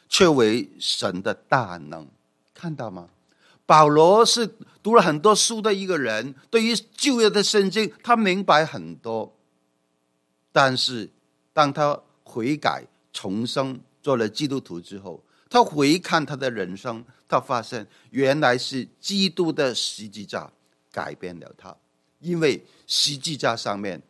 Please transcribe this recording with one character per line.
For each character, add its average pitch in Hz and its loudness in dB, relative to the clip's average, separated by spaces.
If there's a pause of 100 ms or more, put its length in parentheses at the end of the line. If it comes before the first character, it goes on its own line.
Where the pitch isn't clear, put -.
却 - 4
为 120 4
神 95 -4
的 101 -4
大 107 -4
能。” 78 -16 (460)
看 170 -10
到 123 -10
吗？ 90 -14 (580)
保 156 8
罗 165 6
是 226 -2 (260)
读 214 2
了 226 8
很 165 0
多 208 4
书 220 -2
的 214 0
一 196 -6
个 180 -2
人， 120 -4 (140)
对 226 2
于 226 0 (220)
旧 254 0
约 214 6
的 196 2
圣 196 2
经， 208 -2 (100)
他 240 2
明 196 2
白 160 4
很 104 -10
多。 113 -8 (1160)
但 135 4
是 123 -4 (420)
当 147 2
他 147 0 (240)
悔 127 -4
改 80 -4 (260)
重 107 -6
生， 135 -6 (240)
做 139 0
了 113 0
基 131 -4
督 135 -6
徒 87 -12
之 98 -18
后， 95 -16 (300)
他 240 6
回 147 2
看 170 -2
他 143 -8
的 135 -4
人 95 -6
生， 113 -10 (280)
他 127 2
发 123 -4
现 113 -10 (240)
原 135 0
来 127 4
是 127 -8 (140)
基 196 -2
督 175 -2
的 139 0
十 - -8
字 104 -16
架 87 -10 (380)
改 73 -8
变 90 -12
了 65 -20
他， 92 -20 (460)
因 170 -4
为 147 2 (240)
十 - -2
字 151 -8
架 123 0
上 104 -6
面 98 -8